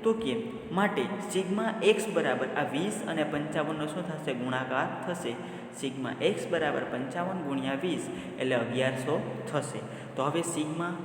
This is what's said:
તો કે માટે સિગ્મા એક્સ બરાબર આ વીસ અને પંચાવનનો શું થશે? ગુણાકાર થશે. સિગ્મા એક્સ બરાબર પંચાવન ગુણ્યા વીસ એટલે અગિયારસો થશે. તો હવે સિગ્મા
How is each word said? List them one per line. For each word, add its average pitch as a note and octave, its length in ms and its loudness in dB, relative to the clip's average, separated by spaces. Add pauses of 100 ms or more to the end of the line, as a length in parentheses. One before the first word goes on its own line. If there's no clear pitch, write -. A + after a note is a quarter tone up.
તો A3+ 100 6
કે C#3+ 200 0 (380)
માટે F3+ 320 4 (260)
સિગ્મા F#3+ 420 2 (100)
એક્સ G#3+ 240 6 (100)
બરાબર C3 320 2 (100)
આ C#3+ 140 2
વીસ F3+ 240 0 (120)
અને D#3+ 160 2
પંચાવનનો D3+ 640 0
શું F3+ 160 -4
થશે? D#3 300 -4
ગુણાકાર B2+ 540 0 (200)
થશે. E3+ 260 -2 (460)
સિગ્મા C3 420 -2
એક્સ G3 300 2
બરાબર D3 400 2
પંચાવન F3 560 -2
ગુણ્યા C3+ 360 0
વીસ E3+ 240 0 (320)
એટલે B2+ 160 2
અગિયારસો C3 600 2 (300)
થશે. C3 360 -2 (340)
તો C3 80 2
હવે D3 180 2 (120)
સિગ્મા D#3 400 0 (120)